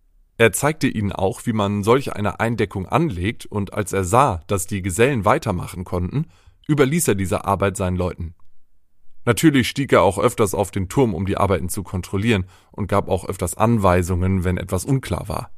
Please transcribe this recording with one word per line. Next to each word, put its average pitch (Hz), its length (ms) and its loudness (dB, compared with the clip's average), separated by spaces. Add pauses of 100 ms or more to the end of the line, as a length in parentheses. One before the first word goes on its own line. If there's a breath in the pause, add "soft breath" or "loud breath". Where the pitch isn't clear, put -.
(400)
Er 113 140 6
zeigte 143 340 0
ihnen 101 240 -2
auch, - 340 -4
wie 120 80 0
man 104 300 0
solch 120 300 4
eine 98 260 -4
Eindeckung 110 480 -2
anlegt, 120 580 -2
und 101 280 -6
als 104 180 -4
er 98 140 0
sah, 110 420 2
dass 101 200 -2
die 101 140 -4
Gesellen 107 440 2
weitermachen 95 580 0
konnten, 92 440 -2 (380 soft breath)
überließ 147 440 2
er 104 60 2
diese 98 280 -2
Arbeit 98 320 0
seinen 90 220 -2
Leuten. 87 380 -4 (920)
Natürlich 131 420 2
stieg 139 240 -4
er 113 100 8
auch 95 160 4
öfters - 360 0
auf 101 180 -2
den 95 160 -2
Turm, 120 260 2
um 87 120 -2
die 92 100 -2
Arbeiten 95 320 0
zu 92 160 -4
kontrollieren, 98 640 -2 (260 soft breath)
und 98 160 -6
gab 98 220 0
auch 95 180 0
öfters - 300 -4
Anweisungen, 92 880 2
wenn 92 100 0
etwas 90 300 -4
unklar - 420 -2
war. - 300 -8